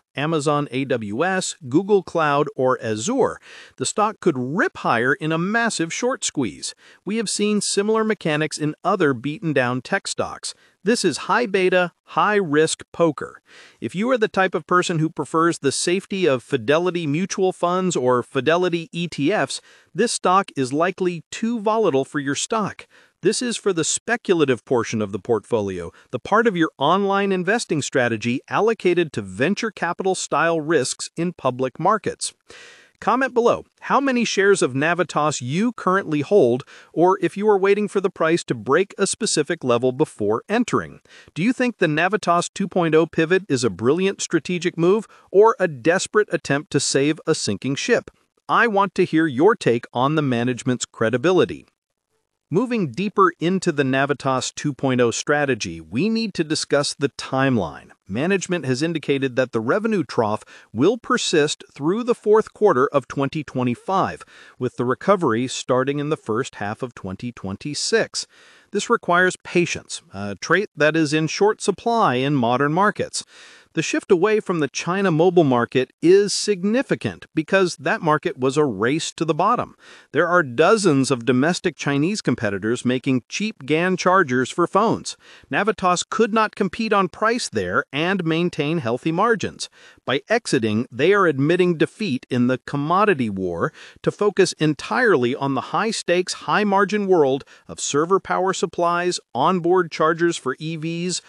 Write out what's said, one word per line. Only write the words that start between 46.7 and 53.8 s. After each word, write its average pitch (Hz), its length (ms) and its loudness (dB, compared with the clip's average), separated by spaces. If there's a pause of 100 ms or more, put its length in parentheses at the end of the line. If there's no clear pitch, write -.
to 143 80 2
save 147 480 0
a 156 80 2
sinking 127 400 -4
ship? - 340 -2 (380)
I 196 200 4
want 196 280 0
to 185 100 2
hear 160 220 2
your 156 280 4
take 120 380 0
on 135 220 2
the 156 60 2
management's 123 640 -2
credibility. 117 800 0 (840)
Moving 214 420 0
deeper 190 480 0
into 175 340 0
the 143 100 0